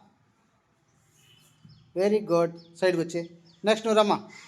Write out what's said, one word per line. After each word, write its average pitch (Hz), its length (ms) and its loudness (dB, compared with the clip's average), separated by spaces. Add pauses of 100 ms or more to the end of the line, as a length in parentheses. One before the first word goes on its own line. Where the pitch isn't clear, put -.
(2000)
Very 208 300 0
good. 170 500 -2
సైడ్కి 175 260 0
వచ్చి. 170 360 -8 (260)
నెక్స్ట్ 220 220 0
నువ్వు 220 120 2
రమ్మా. 208 300 0 (200)